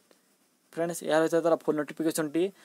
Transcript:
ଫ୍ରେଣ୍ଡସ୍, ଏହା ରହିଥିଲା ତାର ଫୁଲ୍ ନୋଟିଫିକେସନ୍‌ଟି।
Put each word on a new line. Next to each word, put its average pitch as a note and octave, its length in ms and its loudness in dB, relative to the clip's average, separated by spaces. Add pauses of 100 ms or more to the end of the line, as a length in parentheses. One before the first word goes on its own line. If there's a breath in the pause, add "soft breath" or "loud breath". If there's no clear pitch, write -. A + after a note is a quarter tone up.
(720)
ଫ୍ରେଣ୍ଡସ୍, E3+ 300 -6
ଏହା D3+ 160 2
ରହିଥିଲା E3 220 2
ତାର D#3+ 160 2
ଫୁଲ୍ D#3 200 0
ନୋଟିଫିକେସନ୍‌ଟି। D#3 680 -2 (220 soft breath)